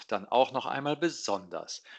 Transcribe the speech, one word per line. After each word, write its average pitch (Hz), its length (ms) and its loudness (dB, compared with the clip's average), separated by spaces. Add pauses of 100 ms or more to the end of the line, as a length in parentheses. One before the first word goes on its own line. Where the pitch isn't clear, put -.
dann 98 180 -2
auch 127 260 6
noch 131 140 -2
einmal 143 300 -2
besonders 98 840 -2 (160)